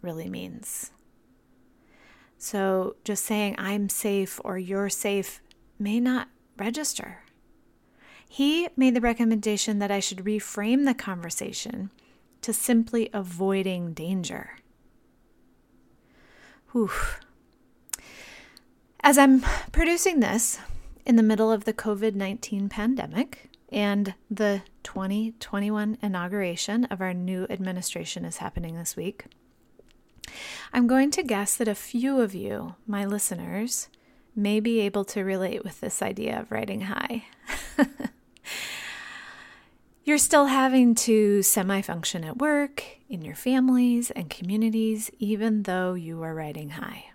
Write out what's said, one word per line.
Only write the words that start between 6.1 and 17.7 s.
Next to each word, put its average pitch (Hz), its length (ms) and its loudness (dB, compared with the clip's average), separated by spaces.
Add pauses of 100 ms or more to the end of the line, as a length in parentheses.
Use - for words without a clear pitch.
register. - 680 -6 (1040)
He 311 480 2
made 262 180 6
the 240 60 2
recommendation 220 800 2
that 202 100 0
I 202 80 0
should 190 200 -4
reframe 214 680 0
the 262 100 4
conversation 190 960 -8 (520)
to 226 100 -4
simply 226 600 2
avoiding 185 800 -2
danger. 175 640 -6 (2000)
Whew. 226 220 0 (2000)